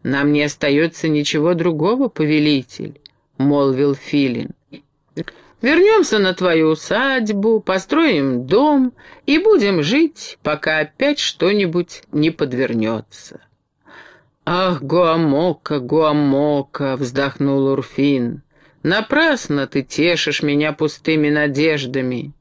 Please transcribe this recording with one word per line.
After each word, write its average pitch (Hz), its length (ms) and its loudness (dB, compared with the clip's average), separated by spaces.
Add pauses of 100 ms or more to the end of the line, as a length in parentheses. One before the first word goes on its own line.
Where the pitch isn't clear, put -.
«Нам 139 300 0
не 147 100 2
остается 151 640 -2
ничего 151 460 0
другого, 175 540 -2
повелитель», 151 920 -2 (380)
молвил 139 560 2
Филин. 135 560 -2 (1120)
«Вернемся 349 560 4
на 185 160 2
твою 165 340 2
усадьбу, 214 920 0
построим 185 840 0
дом 254 460 2 (320)
и 294 140 2
будем 226 440 2
жить, 285 600 -2
пока 156 380 -2
опять 277 380 -2
что-нибудь 175 840 -2 (100)
не 151 180 2
подвернется». 117 1080 -4 (1080)
«Ах, 180 320 0
Гуамока, 160 1000 0
Гуамока», 143 1160 0
вздохнул 139 680 -2
Урфин, 135 760 -2 (420)
«напрасно 214 840 0
ты 135 160 -4
тешишь 156 580 -2
меня 147 320 0
пустыми 151 580 -2
надеждами. 139 1120 -2